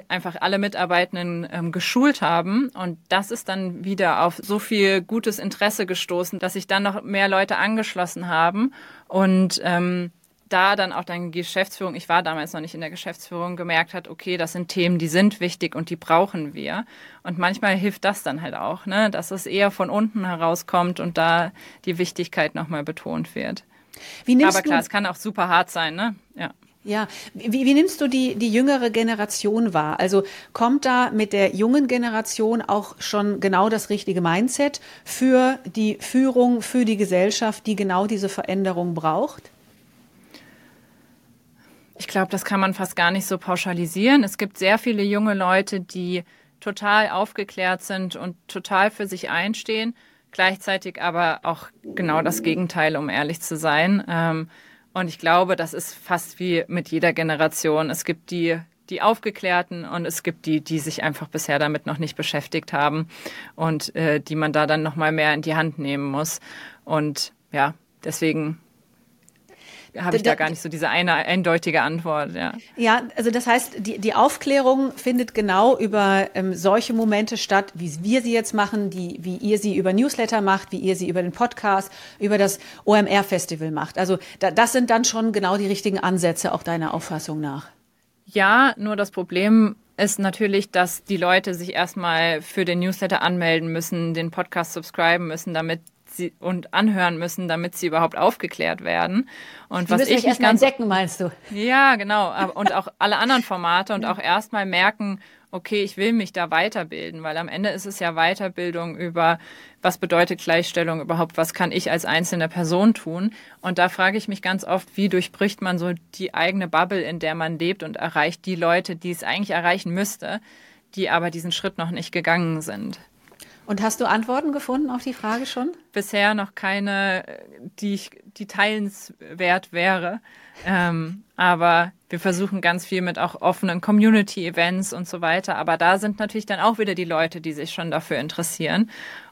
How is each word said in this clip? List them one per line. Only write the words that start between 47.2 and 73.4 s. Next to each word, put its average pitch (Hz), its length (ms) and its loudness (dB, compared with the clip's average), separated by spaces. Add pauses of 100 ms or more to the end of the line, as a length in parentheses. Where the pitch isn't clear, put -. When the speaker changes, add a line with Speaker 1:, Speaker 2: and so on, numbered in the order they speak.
Speaker 1:
sind 190 340 -6
und 175 180 -10 (140)
total 202 420 2
für 208 160 -8
sich 185 220 -8
einstehen, 220 640 -2 (360)
gleichzeitig 190 720 -2
aber 170 420 0
auch 165 240 -4 (160)
genau 160 380 -2
das 165 220 0
Gegenteil, 160 540 0
um 147 100 -4
ehrlich 147 320 -2
zu - 160 -8
sein. 160 540 2
Ähm, 165 400 -2 (420)
und 185 160 -4
ich 160 120 -12
glaube, 175 360 4
das 165 180 -4
ist - 200 -10
fast - 440 -6
wie 180 300 0
mit 175 220 -6
jeder 160 240 2
Generation. 156 760 0
Es 160 140 -6
gibt - 260 -6
die, 165 300 0 (300)
die 185 120 -6
Aufgeklärten 185 840 0
und 170 200 -6
es 165 160 -6
gibt - 260 -6
die, 156 120 2
die 156 200 -4
sich 151 220 -8
einfach 151 280 -4
bisher 151 300 -2
damit 151 260 -2
noch 147 120 -4
nicht 151 200 -6
beschäftigt 156 560 -6
haben 151 340 0 (480)
und, 160 400 -4
äh, 151 240 2
die 147 160 -8
man 156 160 0
da 151 160 2
dann 156 160 2
noch 151 140 -4
mal 156 160 2
mehr 151 200 2
in 151 80 -2
die 156 140 -2
Hand 160 240 0
nehmen 143 320 -4
muss. 151 300 -4 (420)
Und 151 480 -2 (220)
ja, 147 200 2 (300)
deswegen 156 560 -2 (1400)
habe 180 200 2
ich 208 60 -2
Speaker 2:
Da, 240 80 4
Speaker 1:
da - 40 2
Speaker 2:
da - 80 -2
Speaker 1:
gar 156 60 2
nicht 160 120 -8
so 170 60 -8
diese 156 220 -2
eine 175 240 2
eindeutige 165 680 2
Antwort, 151 520 -2
ja. 85 180 -4 (240)
Speaker 2:
Ja, 226 280 2 (120)
also 233 160 0
das 240 160 -2